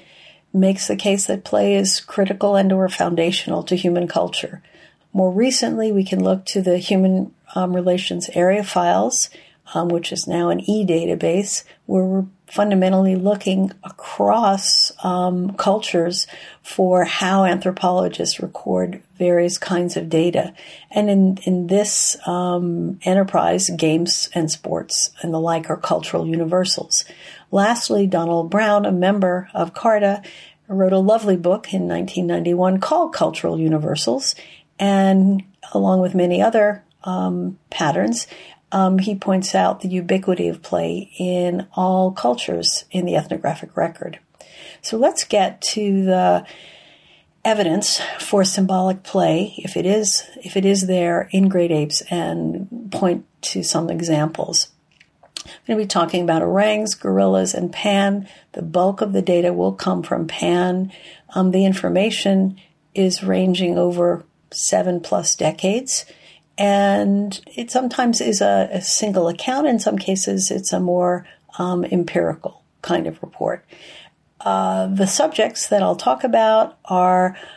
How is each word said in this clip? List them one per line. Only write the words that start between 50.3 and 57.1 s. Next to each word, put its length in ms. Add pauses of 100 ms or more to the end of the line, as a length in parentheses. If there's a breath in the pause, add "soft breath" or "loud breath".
if 140
it 80
is 240
there 420
in 180
great 220
apes, 400
and 800
point 340 (180)
to 200
some 260
examples. 800 (800)
I'm 60 (160 loud breath)
gonna 100
be 80
talking 380
about 180
orangs, 540
gorillas, 580